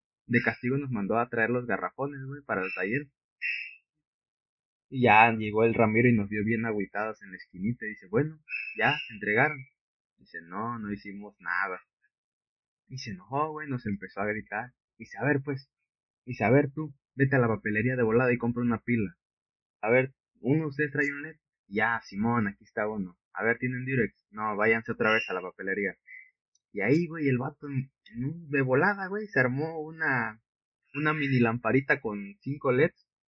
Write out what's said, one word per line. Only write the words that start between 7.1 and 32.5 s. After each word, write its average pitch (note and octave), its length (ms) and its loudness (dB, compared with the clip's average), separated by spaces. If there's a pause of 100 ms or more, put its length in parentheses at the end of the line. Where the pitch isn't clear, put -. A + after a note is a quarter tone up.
en G2 80 -20
la F2+ 80 -16
esquinita A2 480 -6
y G#2+ 40 -8
dice, G#2+ 180 -16
"Bueno, D3 300 0 (380)
ya, A#2 180 2 (160)
entregaron". A2+ 480 0 (600)
Dice, - 240 -18
"No, G#2+ 360 -6
no G#2 140 -6
hicimos G2+ 480 -12
nada". F2+ 400 -4 (1080)
Y B2+ 100 -12
se A#2 140 -12
enojó, B2 400 -4
güey, D3+ 160 -10
nos B2+ 180 -6
empezó G2+ 340 -6
a G2+ 60 -2
gritar. G#2+ 460 -6 (260)
Dice, A2+ 200 -18
"A G#2+ 60 -4
ver, C#3+ 180 2
pues". C#3 280 -8 (560)
Dice, A#2+ 180 -4
"A G#2 60 4
ver, C#3+ 220 6
tú, D#3 220 -8 (200)
vete C3+ 220 2
a - 20 4
la A#2+ 100 4
papelería G#2+ 480 0
de B2 60 2
volada A#2+ 300 4
y B2 60 0
compra A#2+ 240 -2
una A#2 200 2
pila. A2 340 0 (640)
A G#2+ 80 2
ver, C3 240 4 (260)
uno D3 220 2
de D#3 60 -2
ustedes C#3 240 -4
trae C#3+ 200 -2
un C#3+ 100 -12
led". D#3 140 -14 (320)
"Ya, A2 360 0
simón, A2 440 0
aquí G2+ 160 -12
está G#2+ 240 -4
uno. G2 300 -8 (160)
A F#2 100 -6
ver, A#2 140 2
¿tienen B2+ 280 -6
Durex?". B2 440 -2
"No, G#2+ 260 -6
váyanse A2+ 360 2
otra A2 200 2
vez A2 180 2
a F#2 40 -6
la F2+ 80 -4
papelería". F#2+ 540 -4 (760)
Y G2 100 -6
ahí, D3+ 260 2
güey, D#3 200 -2
el B2+ 100 2
vato C#3+ 300 -8
en, C3+ 240 -6 (220)
en A#2+ 100 -6
un, D#3+ 260 -8
de C#3 120 0
volada, F#3 460 0
güey, G#3 200 -8
se C3+ 120 0
armó D3 400 0
una, C#3 600 -4 (540)
una D#3 200 0
mini C#3 260 2
lamparita A#2+ 600 2
con G2+ 400 -8
cinco C#3 320 -2